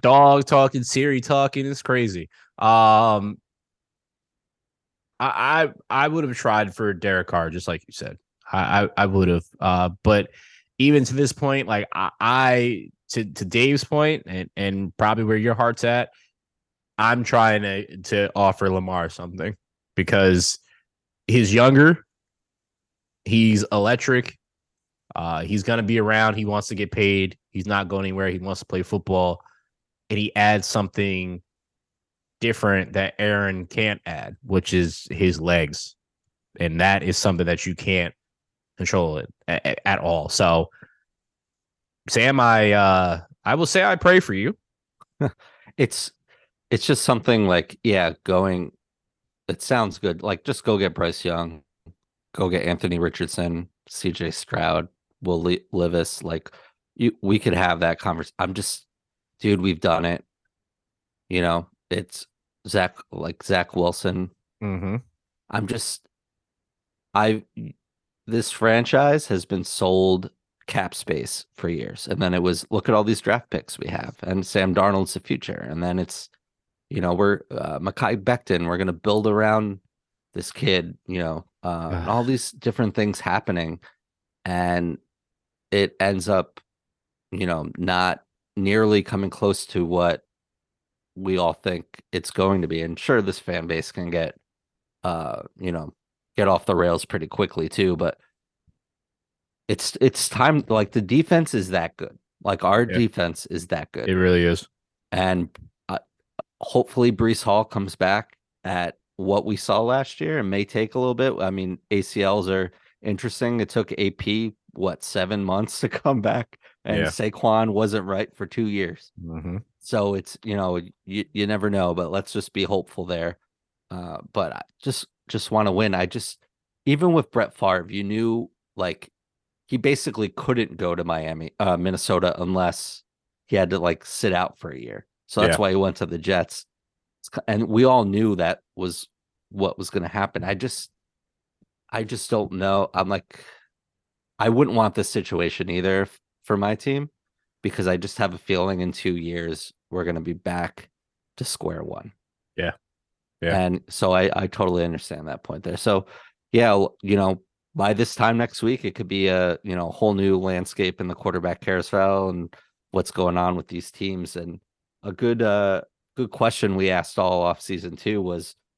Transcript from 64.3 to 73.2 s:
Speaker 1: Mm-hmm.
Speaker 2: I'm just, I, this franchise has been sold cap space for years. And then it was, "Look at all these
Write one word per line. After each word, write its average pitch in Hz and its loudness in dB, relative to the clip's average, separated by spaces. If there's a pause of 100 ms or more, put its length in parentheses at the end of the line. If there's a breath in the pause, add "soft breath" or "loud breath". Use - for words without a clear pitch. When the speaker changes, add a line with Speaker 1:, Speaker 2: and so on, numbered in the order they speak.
Speaker 1:
Mm-hmm. 95 -4 (520)
Speaker 2:
I'm 104 -4
just, - -8 (1080)
I, 107 2 (840)
this 113 -2
franchise 135 4
has 92 -2
been 92 -4
sold 92 2 (380)
cap - -4
space - -6 (100)
for - -6
years. 67 -8
And - -4
then 90 0
it 90 0
was, 90 0
"Look 104 -2
at 110 4
all 107 6
these 107 0